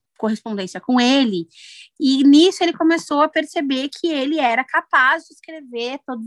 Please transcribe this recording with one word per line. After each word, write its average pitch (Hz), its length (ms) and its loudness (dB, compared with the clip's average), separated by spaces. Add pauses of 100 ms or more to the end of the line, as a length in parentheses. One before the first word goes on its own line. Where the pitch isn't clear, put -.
(180)
correspondência 214 640 -6
com 254 180 0
ele, 247 480 2 (540)
e 269 240 2
nisso 311 400 6
ele 339 80 0
começou 320 500 0
a 311 60 2
perceber 294 640 -4
que - 180 -6
ele 302 320 -2
era 240 240 0
capaz 302 640 0
de - 80 -20
escrever 262 760 -12
todos 233 200 -10